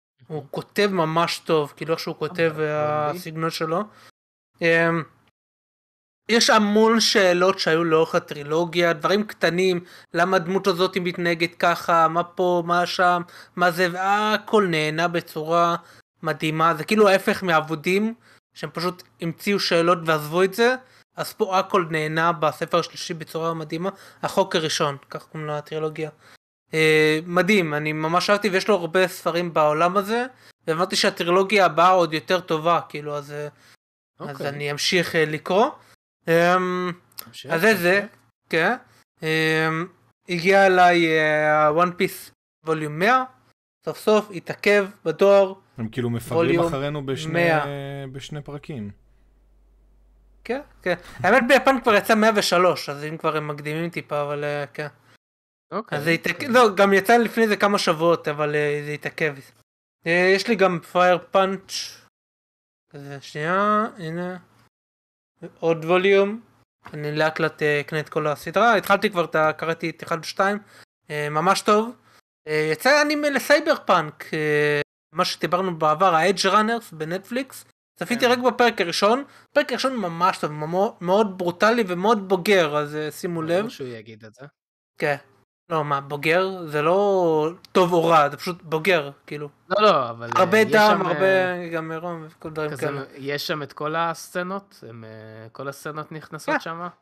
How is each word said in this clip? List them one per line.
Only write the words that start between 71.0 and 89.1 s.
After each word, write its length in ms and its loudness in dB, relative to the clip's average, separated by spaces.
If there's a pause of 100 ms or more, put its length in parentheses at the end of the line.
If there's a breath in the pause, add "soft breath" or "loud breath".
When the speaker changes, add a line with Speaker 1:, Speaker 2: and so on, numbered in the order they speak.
Speaker 1:
אה, 200 -6
ממש 320 0
טוב. 280 2 (580 soft breath)
אה, 240 0
יצא 300 4
אנימה 280 0
לסייבר 440 2 (100)
פאנק, 400 0 (100)
אה, 460 0 (340)
מה 100 0
שדיברנו 540 -4
בעבר, 360 2
ה-Edge 380 2
Runners 320 0 (120)
בנטפליקס. 680 -8 (340)
צפיתי 280 -4
Speaker 2:
כן. 40 4
Speaker 1:
רק 80 2
בפרק 420 2
הראשון. 440 0 (260 soft breath)
הפרק 220 0
הראשון 240 -2
ממש 420 -2
טוב, 140 -4
ממו-, 480 -2
מאוד 380 0
ברוטלי 480 0
ומאוד 420 0
בוגר, 480 2
אז, 200 -4
אה, 140 -6
שימו 300 -8
Speaker 2:
ברור 120 -4
Speaker 1:
לב. 160 0
Speaker 2:
שהוא 200 -14
יגיד 360 -18
את 100 -20
זה. 120 -20 (520)
Speaker 1:
כן. 180 -2 (540)
לא, 140 0
מה, 160 -2
בוגר? 640 -2
זה 160 -2
לא 680 2 (220)
טוב 200 2
או 120 4
רע, 260 4
זה 60 -10
פשוט 260 -10
בוגר, 480 -2 (160)